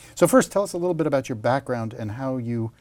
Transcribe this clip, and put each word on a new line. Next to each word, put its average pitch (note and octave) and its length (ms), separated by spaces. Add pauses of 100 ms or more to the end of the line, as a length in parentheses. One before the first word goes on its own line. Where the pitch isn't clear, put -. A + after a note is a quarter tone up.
(160)
So F3 100
first, B3 260
tell G3+ 120
us G3 100
a F3+ 60
little F3 160
bit D#3 100
about C#3 240
your C3 60
background A#2+ 580
and G#2+ 200
how C3 240
you A#2 440